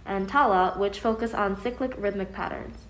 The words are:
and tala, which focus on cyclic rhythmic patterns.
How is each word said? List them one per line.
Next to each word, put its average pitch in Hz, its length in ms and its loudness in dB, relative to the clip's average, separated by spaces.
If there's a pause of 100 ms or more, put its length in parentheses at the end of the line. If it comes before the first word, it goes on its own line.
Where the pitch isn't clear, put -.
and 196 240 -2
tala, 190 480 4
which 202 240 0
focus 226 320 0
on 196 260 0
cyclic 254 380 -4
rhythmic 196 380 -2
patterns. - 560 -8